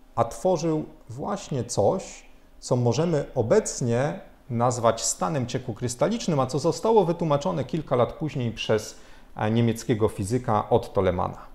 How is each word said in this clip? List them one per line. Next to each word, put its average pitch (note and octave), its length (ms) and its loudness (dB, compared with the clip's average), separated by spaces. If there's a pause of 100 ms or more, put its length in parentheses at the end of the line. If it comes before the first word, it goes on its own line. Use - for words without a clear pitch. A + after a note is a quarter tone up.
(140)
a A#2+ 100 2
tworzył E3 600 0 (240)
właśnie C#3 560 -6
coś, - 640 0 (340)
co - 160 -2
możemy C#3 480 2 (100)
obecnie C#3 840 2 (300)
nazwać A#2 540 2
stanem D#3 420 -2
ciekłokrystalicznym, C#3+ 960 -2
a B2+ 60 2
co D3 120 -2
zostało F#3+ 460 4
wytłumaczone E3 600 0
kilka D3 320 -2
lat A#2+ 160 4
później B2 400 -4
przez, - 440 -2 (400)
e, G#2+ 140 0
niemieckiego A2+ 580 2
fizyka G#2+ 600 0
Otto A2 300 2
Lehmanna. F#2 540 0